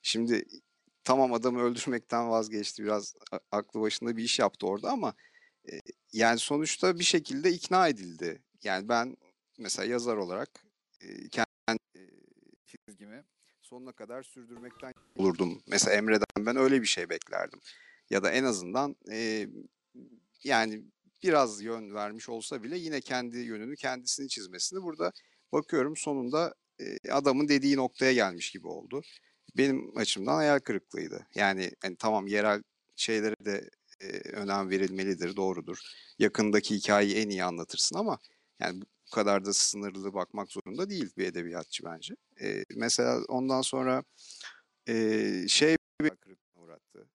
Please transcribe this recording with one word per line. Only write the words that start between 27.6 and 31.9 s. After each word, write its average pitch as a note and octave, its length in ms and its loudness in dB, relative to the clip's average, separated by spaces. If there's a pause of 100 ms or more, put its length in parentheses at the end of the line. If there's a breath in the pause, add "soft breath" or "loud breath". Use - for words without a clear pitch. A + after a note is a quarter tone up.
noktaya C3 360 4
gelmiş F#2+ 380 2
gibi F2 160 -12
oldu. E2 340 -8 (560 loud breath)
Benim C3 400 2
açımdan A2 380 0
hayal D3 240 6
kırıklığıydı. - 760 -6
Yani, F#2+ 360 2 (100)
hani, F#2 140 -6